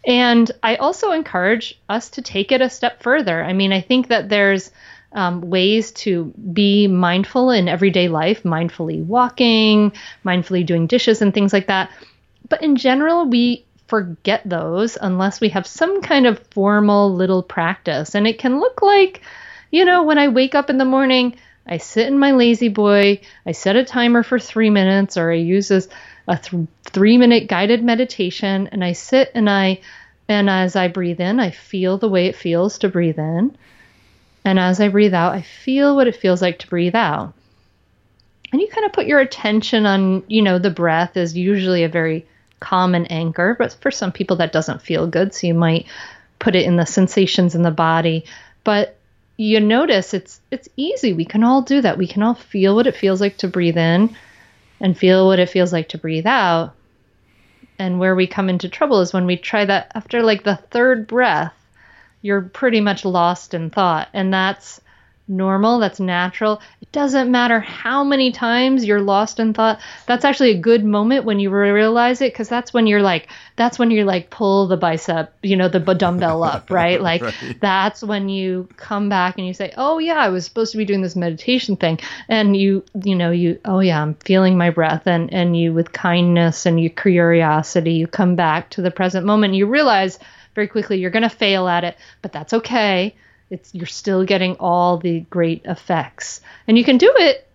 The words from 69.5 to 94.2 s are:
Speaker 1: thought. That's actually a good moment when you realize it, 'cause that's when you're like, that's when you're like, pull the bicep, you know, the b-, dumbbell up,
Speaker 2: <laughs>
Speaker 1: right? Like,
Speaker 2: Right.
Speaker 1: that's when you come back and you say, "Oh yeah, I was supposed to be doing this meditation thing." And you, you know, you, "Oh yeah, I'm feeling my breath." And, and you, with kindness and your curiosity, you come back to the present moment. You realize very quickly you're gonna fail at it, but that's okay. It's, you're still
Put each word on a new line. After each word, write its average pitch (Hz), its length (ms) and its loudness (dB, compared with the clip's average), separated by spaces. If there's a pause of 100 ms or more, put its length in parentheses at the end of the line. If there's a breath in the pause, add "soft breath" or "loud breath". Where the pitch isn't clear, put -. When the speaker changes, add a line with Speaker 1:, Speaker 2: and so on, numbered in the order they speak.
Speaker 1:
thought. 220 240 0 (280 loud breath)
That's 247 180 0
actually 269 260 4
a 190 80 2
good 220 260 2
moment 214 400 2
when 208 140 -2
you 196 120 -2
realize 220 720 2
it, 262 140 0
'cause 220 140 -8
that's 240 260 -6
when 226 140 4
you're 208 120 4
like, 180 280 0 (260 loud breath)
that's 240 240 -2
when 233 140 2
you're 214 120 2
like, 185 260 -2
pull 196 360 0
the 180 100 0
bicep, 165 560 -4 (120)
you 196 120 0
know, 185 120 2
the 185 100 0
b-, 185 160 0
dumbbell 175 480 0
up, 143 280 -4
Speaker 2:
<laughs> - 0 -
Speaker 1:
right? 175 300 0
Like, 170 220 -2
Speaker 2:
Right. 120 380 -10
Speaker 1:
that's 196 420 -2
when 202 260 -6
you 185 480 -6
come 202 320 -6
back 185 300 -2
and 185 80 -8
you 180 80 -8
say, 196 220 -10
"Oh 302 240 -2
yeah, 320 180 -2
I 233 120 0
was 180 140 -4
supposed 226 280 -6
to 214 60 -6
be 214 60 -2
doing 196 160 -2
this 185 140 -6
meditation 185 640 -4
thing." 165 240 -2 (280 loud breath)
And 208 280 2
you, 196 260 0 (220)
you 196 100 0
know, 175 160 0
you, 175 340 0
"Oh 190 140 -2
yeah, 170 240 0
I'm 151 120 -4
feeling 185 440 2
my 175 120 2
breath." 160 360 -2
And, 170 260 0
and 175 240 0
you, 170 160 0
with 165 200 -2
kindness 175 720 2
and 165 140 2
your 165 100 0
curiosity, 165 1000 2
you 165 160 -2
come 180 260 0
back 165 360 -2
to 190 120 -8
the 175 80 0
present 180 360 -4
moment. 208 280 2
You 196 120 0
realize 220 520 0 (380 loud breath)
very 208 100 -2
quickly 202 320 -4
you're 180 140 -4
gonna 220 180 0
fail 190 380 -2
at 175 160 0
it, 170 120 -8 (240 soft breath)
but - 120 -12
that's 151 200 -10
okay. 214 640 -2 (360 soft breath)
It's, - 240 -16
you're 170 120 -10
still 190 380 -2